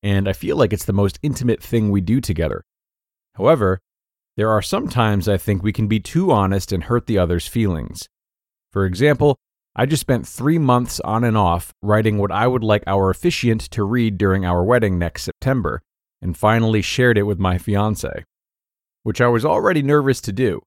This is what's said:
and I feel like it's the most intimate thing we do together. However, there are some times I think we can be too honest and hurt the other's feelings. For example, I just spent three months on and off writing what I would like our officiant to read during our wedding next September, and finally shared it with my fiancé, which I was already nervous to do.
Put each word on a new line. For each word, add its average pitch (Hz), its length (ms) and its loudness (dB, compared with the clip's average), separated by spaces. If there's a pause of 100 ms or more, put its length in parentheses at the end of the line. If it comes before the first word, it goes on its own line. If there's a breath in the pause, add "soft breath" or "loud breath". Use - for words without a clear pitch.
and 98 280 0
I 95 40 -2
feel - 220 -4
like 113 160 2
it's 104 140 -6
the 101 80 -2
most 98 280 0
intimate 123 400 -2
thing 107 300 0
we 101 80 2
do 107 220 0
together. 76 420 -4 (680)
However, 104 480 2 (560)
there 110 120 0
are 107 120 2
some - 260 -4
times 107 400 0
I 101 80 2
think 92 260 -2
we 101 120 -2
can 107 160 -2
be 110 100 0
too 175 320 -2
honest 98 400 0
and 90 140 -4
hurt 120 200 -2
the 107 120 0
other's 87 300 0
feelings. 92 600 -4 (640)
For 98 140 0
example, 139 520 2 (380)
I 127 120 0
just 147 140 0
spent 123 240 -2
three 156 340 -2
months 123 420 0
on 113 240 -2
and 110 120 2
off 87 440 0
writing 107 360 2
what 101 140 0
I 107 160 0
would 127 160 0
like 104 240 2
our 95 220 2
officiant 113 500 0 (120)
to 110 120 -2
read 110 340 0
during 95 280 2
our 87 180 2
wedding 110 340 2
next 85 260 -4
September, 104 580 -4 (400)
and 90 160 -6
finally 110 440 2
shared 120 360 2
it 101 60 2
with 101 160 -2
my 92 180 0
fiancé, 104 680 -2 (800)
which 107 180 -4
I 123 60 4
was 120 180 2
already 180 360 2
nervous 139 400 2
to 101 120 -8
do. 104 340 -2